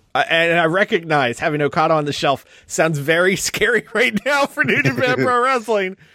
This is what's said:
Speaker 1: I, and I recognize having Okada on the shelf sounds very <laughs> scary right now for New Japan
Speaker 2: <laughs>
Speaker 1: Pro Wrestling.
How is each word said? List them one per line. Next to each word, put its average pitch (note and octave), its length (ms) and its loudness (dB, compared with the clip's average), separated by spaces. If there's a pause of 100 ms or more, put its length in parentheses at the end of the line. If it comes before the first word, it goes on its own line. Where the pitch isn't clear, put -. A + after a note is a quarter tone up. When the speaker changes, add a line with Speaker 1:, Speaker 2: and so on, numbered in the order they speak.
(160)
Speaker 1:
I, C#3 80 2
and E3 360 2
I E3 60 2
recognize D#3+ 720 0
having D3+ 220 -2
Okada D#3+ 320 0
on D3+ 120 0
the C#3+ 80 -4
shelf C#3+ 320 -2 (220)
sounds D#3+ 320 0
very E3+ 360 2
<laughs> - 20 -2
scary G#3+ 560 -2
right A3+ 320 0
now C#4 220 0
for D4 160 -4
New B3+ 200 0
Japan B3+ 320 0
Speaker 2:
<laughs> C4 80 0
Speaker 1:
Pro B3 200 2
Wrestling. A3 540 -2 (180)